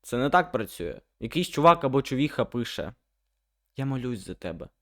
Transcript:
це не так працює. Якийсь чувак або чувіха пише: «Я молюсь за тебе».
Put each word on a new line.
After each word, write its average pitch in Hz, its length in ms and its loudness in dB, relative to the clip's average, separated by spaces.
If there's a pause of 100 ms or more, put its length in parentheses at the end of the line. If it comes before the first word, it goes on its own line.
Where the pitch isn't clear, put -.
це - 160 -6
не 135 120 2
так 180 220 4
працює. 90 500 -6 (180)
Якийсь 165 300 -2
чувак 170 340 6
або 135 180 2
чувіха 135 440 0
пише: 113 480 -6 (840)
«Я 135 80 -4
молюсь 123 400 -4
за 92 80 -10
тебе». 85 360 -10 (120)